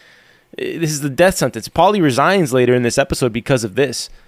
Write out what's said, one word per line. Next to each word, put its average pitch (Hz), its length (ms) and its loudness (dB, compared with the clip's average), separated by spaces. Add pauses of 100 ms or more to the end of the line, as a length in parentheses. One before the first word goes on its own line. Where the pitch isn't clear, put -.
(580)
"This 160 340 -4
is 143 100 -6
the 143 80 -4
death 175 280 2
sentence." 117 320 -4
Paulie 196 320 2
resigns 151 520 2
later 123 200 4
in 123 100 2
this 120 140 0
episode 135 340 0
because 117 320 -2
of 95 120 -6
this. 127 340 -2 (180)